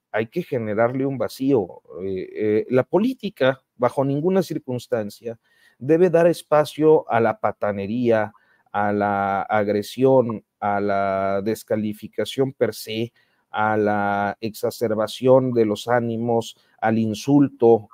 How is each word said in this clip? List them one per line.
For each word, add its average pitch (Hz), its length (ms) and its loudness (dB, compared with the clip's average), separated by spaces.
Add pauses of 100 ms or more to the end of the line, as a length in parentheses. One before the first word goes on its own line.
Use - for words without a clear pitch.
(120)
hay 110 160 -4
que - 160 -8
generarle 117 600 -2
un 139 120 -4
vacío. 120 640 -2 (200)
Eh, 95 320 -8
eh, 107 360 0
la 127 140 2
política, 185 800 -2 (160)
bajo 123 260 0
ninguna 156 400 0
circunstancia, 117 960 -8 (380)
debe 160 320 4
dar 165 180 4
espacio 156 840 2
a 113 100 2
la 110 200 2
patanería, 107 960 -2 (380)
a 202 200 0
la 101 520 0
agresión, 107 1000 0 (160)
a 101 200 -2
la 98 600 0
descalificación 110 1120 -4
per 110 200 -2
se, 113 400 -8 (360)
a 107 280 0
la 101 640 0
exacerbación 117 1120 0
de 117 120 4
los 104 220 -4
ánimos, 117 680 -2 (220)
al 110 200 0
insulto, 117 960 2